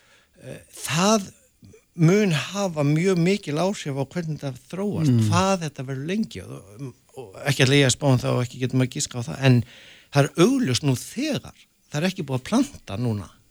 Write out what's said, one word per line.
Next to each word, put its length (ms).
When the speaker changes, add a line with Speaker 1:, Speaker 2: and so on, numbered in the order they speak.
Speaker 1:
eh, 200
það 580
mun 420
hafa 500
mjög 320
mikil 400
áhrif 360
á 100
hvernig 380
þetta 240
þróast, 440
Speaker 2:
Mm. 140
Speaker 1:
hvað 360
þetta 280
verður 220
lengi 340
og, 500
og 280
ekki 260
ætla 140
ég 80
að 80
spá 120
um 120
það 160
og 80
ekki 180
getum 220
að 80
giska 300
á 80
það, 100
en 180
það 140
er 180
augljóst 460
nú 120
þegar, 680
það 100
er 80
ekki 180
búið 140
að 80
planta 500
núna 300